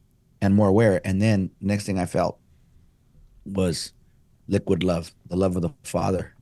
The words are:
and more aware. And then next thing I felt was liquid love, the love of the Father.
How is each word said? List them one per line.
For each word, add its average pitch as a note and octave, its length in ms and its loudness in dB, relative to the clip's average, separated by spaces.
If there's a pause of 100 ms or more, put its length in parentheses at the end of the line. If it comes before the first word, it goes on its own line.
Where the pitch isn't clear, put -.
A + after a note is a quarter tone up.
(400)
and G2 140 2
more G#2 140 4
aware. G2 360 4
And F#2+ 160 -2
then G2+ 300 2 (100)
next G2+ 240 -2
thing F#2+ 140 -4
I F2+ 80 -2
felt - 320 -2 (1080)
was F#2+ 480 -4 (560)
liquid G2 340 0
love, E2+ 300 -2 (160)
the F2 80 -6
love F#2 200 0
of F2 60 -2
the E2 80 -2 (140)
Father. F2+ 580 -4